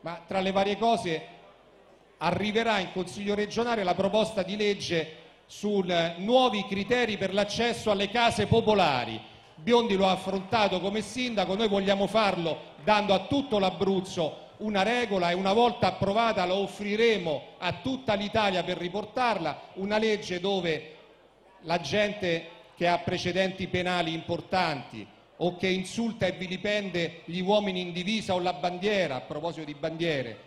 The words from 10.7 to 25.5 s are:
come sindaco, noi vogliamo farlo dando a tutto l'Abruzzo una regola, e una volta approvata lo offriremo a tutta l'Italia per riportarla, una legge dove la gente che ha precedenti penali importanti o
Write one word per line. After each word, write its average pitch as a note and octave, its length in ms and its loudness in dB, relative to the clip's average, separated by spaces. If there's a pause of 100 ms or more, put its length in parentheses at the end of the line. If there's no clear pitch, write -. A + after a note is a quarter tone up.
come G3+ 200 -2
sindaco, G#3 540 -2
noi A3 120 0
vogliamo G3 400 2
farlo F3+ 680 0 (100)
dando G3+ 300 4
a F#3+ 140 4
tutto C#4 320 0
l'Abruzzo F#3 800 0 (180)
una G#3+ 240 0
regola, G3+ 480 2
e F3 60 2
una F#3+ 180 0
volta A3+ 340 4
approvata G3 600 2
lo F3+ 80 0
offriremo G3+ 880 0 (160)
a F3+ 140 -2
tutta B3+ 420 -2
l'Italia G3+ 480 0
per F3+ 140 -4
riportarla, F#3+ 840 -2 (140)
una G#3 240 0
legge G#3 400 0
dove E3+ 560 -2 (680)
la E3 180 -2
gente F#3 680 0 (260)
che E3+ 120 0
ha F3 100 4
precedenti F#3 720 -2
penali F3+ 460 0
importanti D#3+ 960 -2 (300)
o F3 200 -2